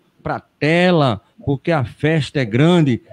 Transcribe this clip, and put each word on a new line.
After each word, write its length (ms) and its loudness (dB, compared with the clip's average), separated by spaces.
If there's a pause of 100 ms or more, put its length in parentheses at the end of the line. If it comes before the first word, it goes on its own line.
(220)
pra 180 -8
tela, 800 0 (240)
porque 280 -4
a 120 -2
festa 560 -4
é 60 -2
grande. 560 2 (100)